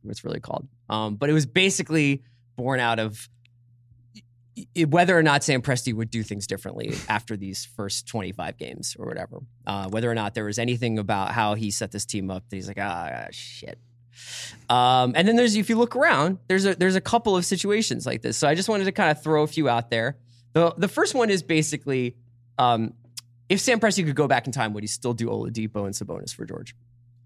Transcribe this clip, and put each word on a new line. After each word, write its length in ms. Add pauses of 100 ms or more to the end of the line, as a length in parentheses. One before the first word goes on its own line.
what's 200
really 160
called. 280 (220)
Um, 260
but 140
it 40
was 120
basically 760 (320)
born 240
out 200
of 280 (1300)
i-, 100 (100)
i-, 60
whether 340
or 60
not 200
Sam 180
Presti 320
would 180
do 120
things 240
differently 540
<laughs> 80
after 260
these 300
first 420
twenty-five 500
games 420
or 80
whatever. 320 (260)
Uh, 240
whether 200
or 60
not 200
there 100
was 140
anything 400
about 320
how 240
he 160
set 200
this 140
team 240
up 200
that 60
he's 120
like, 120
"Ah, 520
shit." 480 (920)
Um, 460
and 120
then 80
there's, 200
if 140
you 80
look 180
around, 420 (100)
there's 180
a, 100
there's 200
a 60
couple 340
of 100
situations 600
like 160
this. 160
So 100
I 80
just 140
wanted 160
to 60
kinda 240
throw 280
a 40
few 200
out 220
there. 280 (360)
The, 240
the 120
first 260
one 140
is 120
basically, 760 (400)
um, 360 (540)
if 140
Sam 180
Presti 260
could 100
go 120
back 180
in 60
time, 220
would 100
he 40
still 260
do 140
Oladipo 580
and 100
Sabonis 400
for 100
George? 300 (500)